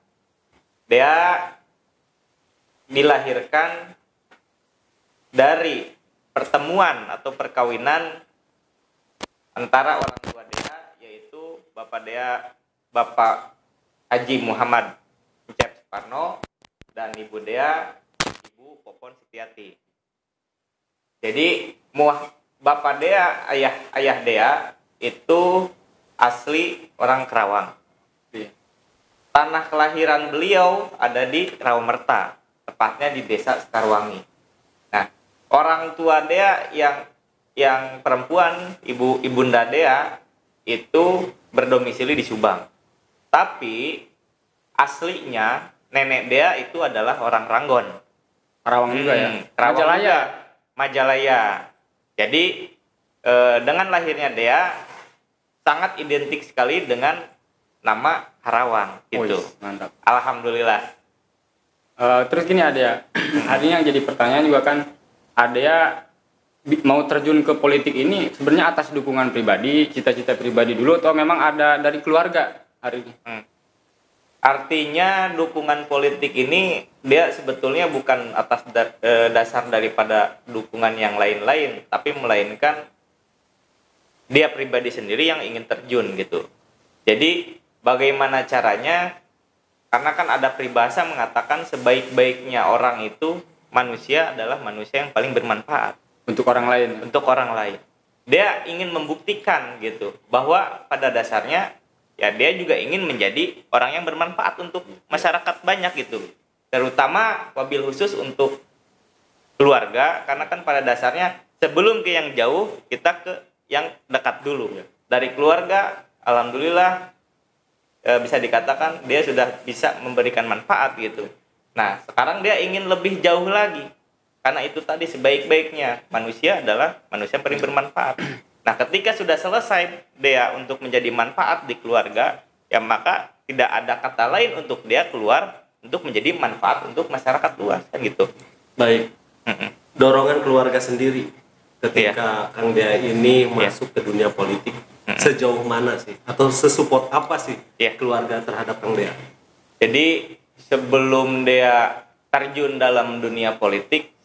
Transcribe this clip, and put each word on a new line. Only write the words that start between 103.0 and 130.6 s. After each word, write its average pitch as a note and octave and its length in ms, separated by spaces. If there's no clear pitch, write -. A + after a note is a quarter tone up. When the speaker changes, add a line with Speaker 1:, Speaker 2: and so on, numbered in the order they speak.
Speaker 1:
menjadi B2+ 560
orang B2+ 260
yang F3 80
bermanfaat F3 560
untuk F3+ 240
masyarakat E3+ 540
banyak F3+ 260
gitu. A2 160
Terutama C#3+ 800
wabil C3+ 320
khusus G3 320
untuk C3+ 460
keluarga, C3+ 640
karena C#3+ 240
kan - 160
pada C#3+ 160
dasarnya C3 560
sebelum F#3+ 400
ke F3 160
yang D3+ 160
jauh, C3 400
kita - 320
ke F#3 120
yang D#3 200
dekat C3 360
dulu. B2 320
Speaker 2:
Ya. F2+ 80
Speaker 1:
Dari B2+ 240
keluarga, F3 720
alhamdulillah, D#3 880
eh, A#2+ 160
bisa B2+ 160
dikatakan A#2+ 720
dia C#3+ 160
sudah B2+ 240
bisa B2+ 400
memberikan A#2+ 400
manfaat A2 560
gitu. G#2+ 240
Nah, G2+ 320
sekarang E3+ 400
dia G3+ 160
ingin F#3 240
lebih F#3 340
jauh F3 300
lagi. G3+ 340
Karena C#3 160
itu D3+ 240
tadi D#3+ 240
sebaik-baiknya C#3 1040
manusia A#2 480
adalah B2+ 480
manusia G#2 320
yang C#3+ 80
paling C#3+ 160
bermanfaat. C#3 560
Nah, A2 80
ketika G3 400
sudah D#3+ 240
selesai F#3 480
dia C3 400
untuk C3+ 240